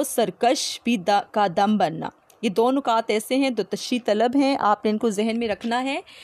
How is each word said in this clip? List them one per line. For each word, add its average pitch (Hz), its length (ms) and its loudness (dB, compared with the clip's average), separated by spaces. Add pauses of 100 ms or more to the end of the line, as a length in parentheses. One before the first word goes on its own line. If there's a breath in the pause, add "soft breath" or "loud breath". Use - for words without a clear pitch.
सरकश - 840 0
भी 233 120 2
द-, 202 240 0 (120)
का 208 140 2
दम 202 300 2
बनना। 165 340 -2 (320)
ये 233 60 -2
दो 226 220 2
नुकात 233 400 0
ऐसे 220 240 -2
हैं, 269 200 2
दो 214 80 0
तशरीह 226 380 -4
तलब 226 340 0
हैं, 277 220 2
आपने 208 340 2
इनको 220 200 0
जहन 220 260 -2
में 233 100 -2
रखना 226 300 -4
है 277 260 -4 (200 loud breath)